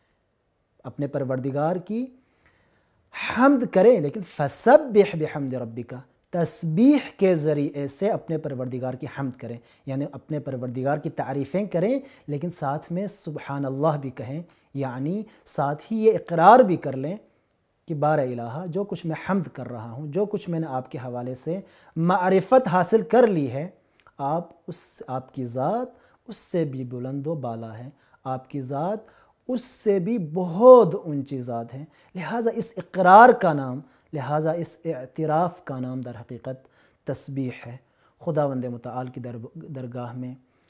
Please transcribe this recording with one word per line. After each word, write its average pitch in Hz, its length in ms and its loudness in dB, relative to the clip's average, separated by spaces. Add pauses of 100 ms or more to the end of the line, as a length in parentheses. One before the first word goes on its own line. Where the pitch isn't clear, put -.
(840)
اپنے 139 220 -6
پروردگار 135 720 -2
کی 220 300 -6 (1300)
حمد 262 340 4
کریں، 196 280 6
لیکن 147 200 -4 (160)
"فسبح 208 800 4
بحمد 143 380 -6
ربک"، 120 400 -10 (360)
تسبیح 175 680 2 (180)
کے 185 180 4
ذریعے 147 540 -2
سے 196 220 -2
اپنے 160 280 -4
پروردگار 127 560 -6
کی 139 120 -10 (120)
حمد 135 200 -6
کریں، 117 200 -12 (280)
یعنی 139 260 -4
اپنے 147 280 -8
پروردگار 127 580 -4
کی 147 120 -8
تعریفیں 139 540 -2
کریں، 202 360 0 (260)
لیکن 147 240 -4
ساتھ 151 420 -6
میں 190 140 -4
"سبحان 143 580 -8
اللہ" 143 360 0
بھی 135 100 -8
کہیں، 135 320 -10 (320)
یعنی 139 480 -4 (220)
ساتھ 147 480 -4
ہی 226 40 -2
یہ 220 160 6
اقرار 175 480 8
بھی 185 160 4
کر 131 200 -6
لیں 147 200 -6 (720)
کہ 165 60 -6
"بار 151 240 2
الہ، 127 480 -4
جو 180 180 -4
کچھ 175 220 -8
میں 156 100 -4 (120)
حمد 180 240 -2
کر 127 160 -12
رہا 117 220 -10
ہوں، 139 160 -12
جو 170 180 -2
کچھ 202 260 -6
میں 165 100 -2
نے 160 60 -4
آپ 127 240 -6
کے 151 80 -10
حوالے 123 360 -8
سے 165 260 -6 (360)
معرفت 185 720 4
حاصل 180 340 2
کر 240 240 6
لی 151 240 0
ہے، 147 180 -6 (500)
آپ 160 300 -4 (180)
اس، - 400 -14
آپ 131 280 -10
کی 131 100 -6
ذات 151 440 -4 (400)
اس 220 80 -14
سے - 280 -4
بھی 131 200 -6
بلند 127 420 -8
و 165 80 -4
بالا 113 440 -10
ہے، 127 120 -16 (340)
آپ 131 260 -8
کی 143 100 -8
ذات 143 380 -6 (500)
اس 254 160 -6
سے - 340 -2
بھی 214 200 -2
بہت 180 760 8
اونچی 143 460 -6
ذات 120 340 -8
ہے۔" 143 100 -12 (300)
لہٰذا 214 400 -2
اس - 220 -6
اقرار 190 560 10
کا 185 200 2
نام، 135 280 -4 (320)
لہٰذا 151 380 -2
اس 165 340 -6
اعتراف 156 800 -4
کا 131 160 -8
نام 127 200 -8
در 120 200 -12
حقیقت 127 480 -14 (380)
تسبیح 135 440 -6 (160)
ہے۔ 120 100 -14 (440)
خداوند 143 440 -2
متعال 123 440 -8
کی 127 120 -14
در-، 120 340 -12
درگاہ 127 640 -12
میں 127 180 -10 (360)